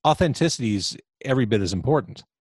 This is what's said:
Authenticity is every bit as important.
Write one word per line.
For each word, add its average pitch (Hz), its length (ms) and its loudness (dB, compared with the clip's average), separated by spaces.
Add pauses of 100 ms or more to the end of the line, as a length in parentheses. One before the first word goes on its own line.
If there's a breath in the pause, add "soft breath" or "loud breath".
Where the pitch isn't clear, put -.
Authenticity 151 720 2
is - 200 -4 (280)
every 131 200 2
bit 107 180 2
as 90 100 -2
important. 123 520 -2 (260)